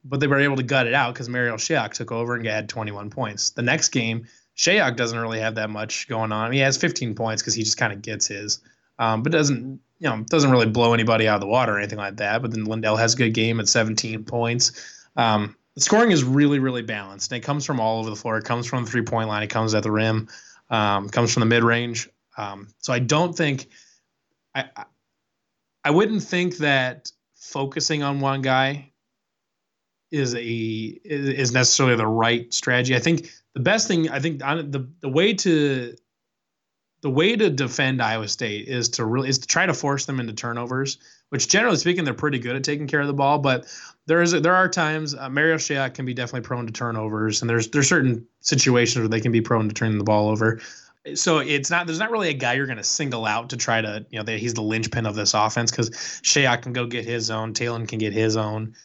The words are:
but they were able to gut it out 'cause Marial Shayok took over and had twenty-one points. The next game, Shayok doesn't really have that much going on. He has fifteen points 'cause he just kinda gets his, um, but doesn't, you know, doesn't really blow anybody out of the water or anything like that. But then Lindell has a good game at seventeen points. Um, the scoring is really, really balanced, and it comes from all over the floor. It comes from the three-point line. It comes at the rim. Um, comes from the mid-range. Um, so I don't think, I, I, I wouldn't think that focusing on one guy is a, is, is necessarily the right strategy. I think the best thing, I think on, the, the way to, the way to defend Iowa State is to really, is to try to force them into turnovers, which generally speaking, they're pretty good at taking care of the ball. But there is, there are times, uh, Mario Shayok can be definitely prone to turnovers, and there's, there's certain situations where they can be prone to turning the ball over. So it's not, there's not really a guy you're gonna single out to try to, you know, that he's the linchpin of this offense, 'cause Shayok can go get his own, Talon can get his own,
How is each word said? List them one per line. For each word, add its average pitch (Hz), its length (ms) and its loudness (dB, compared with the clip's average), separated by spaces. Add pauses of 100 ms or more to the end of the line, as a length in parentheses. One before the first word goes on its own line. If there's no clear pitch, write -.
but 135 160 -4
they 147 60 2
were 139 120 2
able 139 180 2
to 131 60 -2
gut 127 240 0
it 117 80 -2
out 123 200 0
'cause 120 140 -12
Marial 123 280 -2
Shayok 117 360 -2
took 113 200 -8
over 120 220 -4
and 117 120 -4
had 107 220 -4
twenty-one 104 420 -8
points. 107 400 -4
The - 120 -6
next 127 260 2
game, 113 380 -2 (300)
Shayok 165 400 2
doesn't 117 220 -2
really 113 220 -4
have 110 160 -2
that 107 140 -4
much 107 380 -8
going 113 240 -2
on. 110 200 -2
He 139 80 2
has 135 160 4
fifteen 127 380 -2
points 113 280 -4
'cause 120 120 -2
he 113 80 -4
just - 160 -2
kinda 104 180 -2
gets 107 300 -6
his, 104 340 -6 (380)
um, 113 240 0
but 156 100 0
doesn't, 135 480 0 (180)
you 156 100 -2
know, 110 200 -2
doesn't 147 220 4
really 120 160 6
blow 117 260 4
anybody 113 340 4
out 107 100 4
of 98 40 0
the 98 60 -6
water 113 280 2
or 101 40 0
anything 104 200 -6
like 101 180 -8
that. 107 260 -2
But 117 80 -4
then 110 140 -6
Lindell 110 320 0
has 113 180 2
a - 20 -12
good 117 160 2
game 113 260 0
at 104 100 -2
seventeen 110 560 0
points. 117 480 -2 (440)
Um, 107 400 2 (180)
the 139 60 -6
scoring 226 300 6
is 151 120 4
really, 143 360 4
really 127 240 -2
balanced, 101 500 -8
and 120 100 -6
it - 20 -14
comes 143 200 -2
from 131 160 -2
all 113 200 0
over 110 100 -4
the 104 60 -8
floor. 110 200 -4
It 107 80 -4
comes 120 220 -4
from 123 180 -4
the 113 60 -10
three-point 113 380 0
line. 107 140 -2
It 104 60 -6
comes 110 260 0
at 104 80 2
the 110 80 -2
rim. 110 380 0 (420)
Um, 101 380 0
comes 117 240 2
from 123 80 2
the 113 60 4
mid-range. 117 640 2 (280)
Um, 101 320 -12 (100)
so - 140 -4
I 123 80 0
don't 151 360 0
think, 143 320 -2 (880)
I, 135 120 -4 (100)
I, - 80 -14 (1000)
I 143 60 2
wouldn't 208 320 4
think 175 360 -2
that 131 520 0 (240)
focusing 147 680 -4
on 139 180 -2
one 135 220 0
guy 135 500 0 (1160)
is 135 240 0
a, 120 60 -4
is, 117 880 -6
is 131 240 0
necessarily 127 440 4
the 110 100 2
right 113 480 2
strategy. 127 400 0
I 120 60 2
think 165 280 0 (260)
the 131 60 -6
best 220 280 2
thing, 165 220 2
I 135 100 -4
think 143 240 -4
on, 147 260 -2
the, 135 180 -6 (120)
the 143 80 -6
way 175 260 2
to, 143 600 0 (1080)
the 143 80 -2
way 175 260 4
to 202 140 4
defend 131 500 0
Iowa 110 280 -2
State 107 400 -6
is 120 220 -2
to 117 140 -4
really, 127 240 0
is 135 100 0
to - 80 -8
try 180 200 2
to 160 80 2
force 139 320 -2
them 135 140 -4
into 113 120 -6
turnovers, 123 680 -6 (300)
which 139 200 -2
generally 208 280 4
speaking, 175 280 2
they're 127 100 -2
pretty 143 240 -2
good 120 180 -4
at 131 80 -6
taking 147 240 -2
care 147 120 0
of 143 60 0
the 139 80 -2
ball. 139 240 4
But 131 280 2 (400)
there 165 160 4
is, 170 100 4
there 170 220 4
are 185 140 4
times, 156 460 -2
uh, 127 140 -10
Mario 156 280 4
Shayok 135 380 -2
can 131 100 -8
be 127 100 -4
definitely 120 320 -6
prone 120 200 -6
to 113 60 -8
turnovers, 110 720 -2
and 117 60 -2
there's, 117 200 2
there's 139 200 4
certain 131 380 2 (140)
situations 123 600 4
where 113 80 2
they 110 120 2
can 117 120 0
be 117 80 6
prone 110 280 2
to 107 60 -4
turning 110 240 0
the 101 60 0
ball 107 240 4
over. 110 320 2 (540)
So 156 240 2
it's 143 320 -2
not, 175 160 0
there's 165 120 -4
not 220 120 -2
really 208 200 0
a 147 40 -2
guy 127 200 -2
you're 135 120 0
gonna 113 180 -8
single 123 420 -2
out 117 240 -2
to 127 80 -8
try 113 240 0
to, 107 260 -6
you 117 100 -10
know, 107 60 -6
that 113 140 -4
he's 113 160 -4
the 113 80 -4
linchpin 110 420 -2
of 104 100 -2
this 104 200 -2
offense, 107 360 2
'cause - 200 -2
Shayok - 720 0
can 123 100 -8
go 123 140 -4
get 120 180 -6
his 113 260 -4
own, 110 220 -4
Talon 117 340 -4
can 110 120 -6
get 107 160 -2
his 110 240 2
own, 110 360 -4 (100)